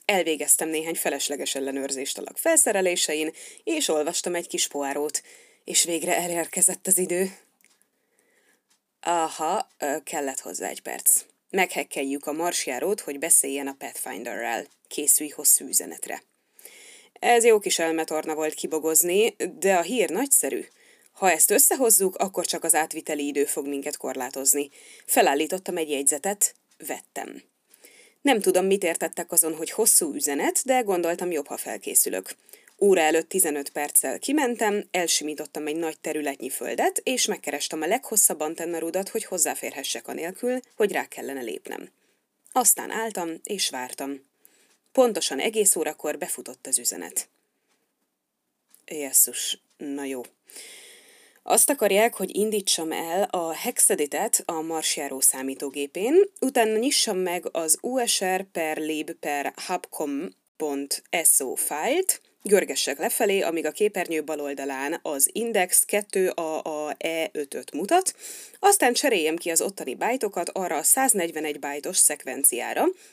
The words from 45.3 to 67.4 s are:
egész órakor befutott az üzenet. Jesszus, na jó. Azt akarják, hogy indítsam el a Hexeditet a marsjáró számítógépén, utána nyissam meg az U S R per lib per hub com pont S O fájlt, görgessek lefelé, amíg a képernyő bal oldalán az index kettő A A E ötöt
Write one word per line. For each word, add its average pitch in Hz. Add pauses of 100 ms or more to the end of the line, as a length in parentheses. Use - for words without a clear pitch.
egész 214
órakor 151
befutott -
az 262
üzenet. - (1600)
Jesszus, - (160)
na 143
jó. 135 (1200)
Azt -
akarják, 220
hogy -
indítsam 196
el 165
a 170
Hexeditet 196
a 160
marsjáró 156
számítógépén, 143 (260)
utána 226
nyissam 226
meg 180
az 160
U 247
S -
R 185
per 156
lib 156
per 143 (140)
hub 185
com 147 (280)
pont 143 (220)
S -
O 131
fájlt, 233 (220)
görgessek -
lefelé, 202
amíg 165
a 151
képernyő 170
bal 147
oldalán 139
az 139
index 208
kettő 202
A 156
A 147
E 165
ötöt 143